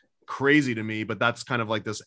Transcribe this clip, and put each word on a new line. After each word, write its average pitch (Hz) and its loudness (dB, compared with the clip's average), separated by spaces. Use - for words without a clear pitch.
crazy 135 4
to 110 -4
me, 107 -4
but 104 -4
that's 117 0
kind 120 -2
of, 107 -4
like, 110 -2
this 107 -6